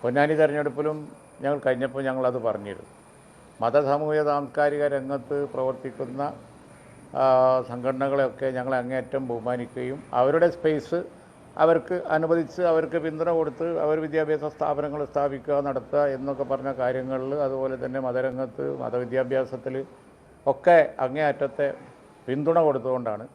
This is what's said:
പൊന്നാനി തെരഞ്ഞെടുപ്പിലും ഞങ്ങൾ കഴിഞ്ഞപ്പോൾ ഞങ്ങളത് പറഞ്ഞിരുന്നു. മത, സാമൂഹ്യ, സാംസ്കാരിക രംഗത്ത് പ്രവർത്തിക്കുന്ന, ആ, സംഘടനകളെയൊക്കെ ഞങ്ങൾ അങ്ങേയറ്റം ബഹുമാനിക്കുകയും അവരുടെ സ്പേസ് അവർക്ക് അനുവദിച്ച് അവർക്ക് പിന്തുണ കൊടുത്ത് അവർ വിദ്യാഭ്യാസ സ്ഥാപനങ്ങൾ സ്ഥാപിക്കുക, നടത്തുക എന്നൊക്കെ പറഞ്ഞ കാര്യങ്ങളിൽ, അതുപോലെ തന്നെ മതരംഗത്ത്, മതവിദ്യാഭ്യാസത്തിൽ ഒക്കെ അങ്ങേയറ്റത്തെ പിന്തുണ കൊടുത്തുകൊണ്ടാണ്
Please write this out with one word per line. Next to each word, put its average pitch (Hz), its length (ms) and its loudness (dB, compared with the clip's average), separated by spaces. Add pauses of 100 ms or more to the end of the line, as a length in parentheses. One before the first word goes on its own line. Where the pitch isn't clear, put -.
പൊന്നാനി 143 320 2
തെരഞ്ഞെടുപ്പിലും 151 760 0 (300)
ഞങ്ങൾ 139 240 -2
കഴിഞ്ഞപ്പോൾ 131 380 -2
ഞങ്ങളത് 127 380 -2
പറഞ്ഞിരുന്നു. 104 480 -6 (720)
മത, 117 180 2
സാമൂഹ്യ, 151 440 0
സാംസ്കാരിക 147 600 0
രംഗത്ത് 139 720 -2
പ്രവർത്തിക്കുന്ന, 131 800 -6 (840)
ആ, 131 460 6
സംഘടനകളെയൊക്കെ 131 840 -2
ഞങ്ങൾ 131 300 -2
അങ്ങേയറ്റം 131 520 -4
ബഹുമാനിക്കുകയും 123 760 -4 (100)
അവരുടെ 147 360 4
സ്പേസ് 165 540 -2 (540)
അവർക്ക് 165 500 4
അനുവദിച്ച് 160 540 2
അവർക്ക് 165 360 2
പിന്തുണ 160 340 -2
കൊടുത്ത് 165 480 0
അവർ 156 200 2
വിദ്യാഭ്യാസ 151 460 0
സ്ഥാപനങ്ങൾ 147 600 -2
സ്ഥാപിക്കുക, 139 540 -2
നടത്തുക 139 460 0
എന്നൊക്കെ 135 380 -4
പറഞ്ഞ 135 280 -4
കാര്യങ്ങളിൽ, 131 640 -2
അതുപോലെ 131 500 -2
തന്നെ 127 140 -4
മതരംഗത്ത്, 131 840 -4
മതവിദ്യാഭ്യാസത്തിൽ 127 1040 -2 (640)
ഒക്കെ 160 520 6
അങ്ങേയറ്റത്തെ 139 760 0 (540)
പിന്തുണ 151 320 2
കൊടുത്തുകൊണ്ടാണ് 127 760 0